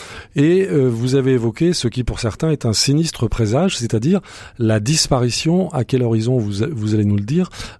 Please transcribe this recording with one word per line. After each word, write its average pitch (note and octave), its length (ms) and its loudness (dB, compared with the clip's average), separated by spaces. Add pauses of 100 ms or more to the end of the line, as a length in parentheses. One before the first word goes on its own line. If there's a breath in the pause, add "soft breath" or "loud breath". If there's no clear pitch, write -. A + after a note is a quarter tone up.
(360 loud breath)
et, F3 320 4
euh, C#3+ 200 2
vous B2 280 0
avez C3+ 160 2
évoqué B2+ 420 0
ce - 120 -4
qui B2 160 -2
pour A2+ 160 -4
certains A#2+ 320 -2
est D3 140 -2
un A#2 80 2
sinistre C#3+ 540 0
présage, A#2 520 0
c'est-à-dire A#2 420 0 (380 loud breath)
la A2 200 2
disparition, D3+ 960 0
à C3 100 0
quel B2 200 0
horizon A#2 360 2
vous, G#2 320 -2
vous G#2+ 240 -2
allez A2 100 4
nous G2+ 120 2
le G2+ 80 0
dire, E3 260 0 (300 loud breath)